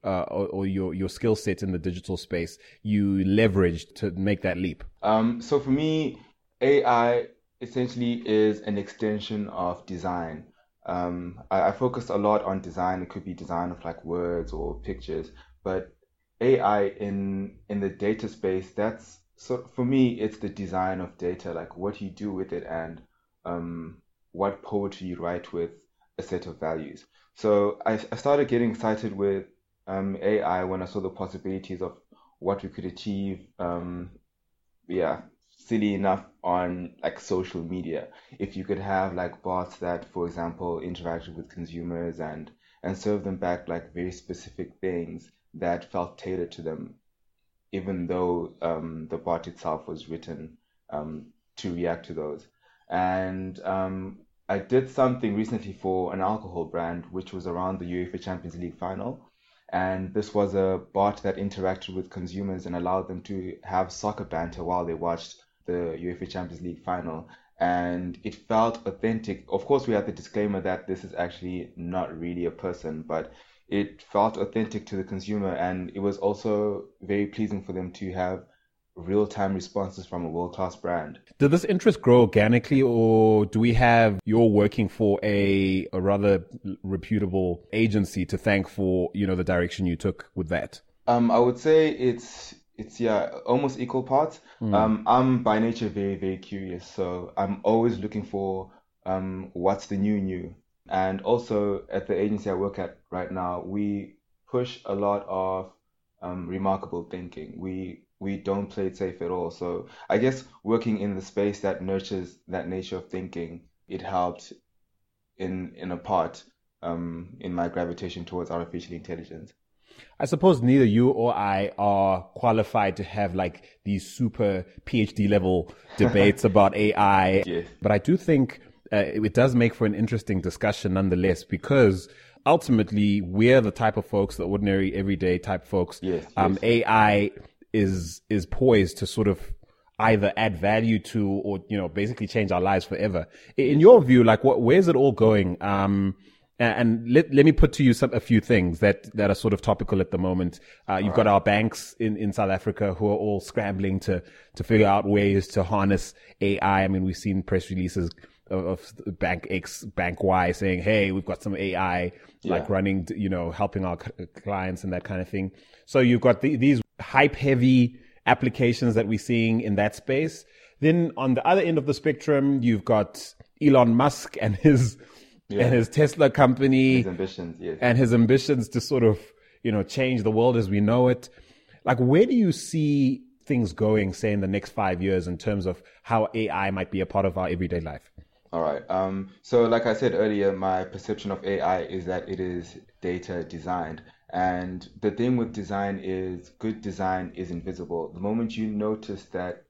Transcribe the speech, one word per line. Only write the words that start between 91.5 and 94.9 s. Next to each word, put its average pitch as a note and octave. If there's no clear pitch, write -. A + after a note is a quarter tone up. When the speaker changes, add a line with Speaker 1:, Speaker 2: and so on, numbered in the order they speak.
Speaker 2:
say D#3
it's -
it's, A2
yeah, G#2+
almost C3
equal B2+
parts. C3+
Speaker 1:
Mm. G#2+
Speaker 2:
Um, G#2+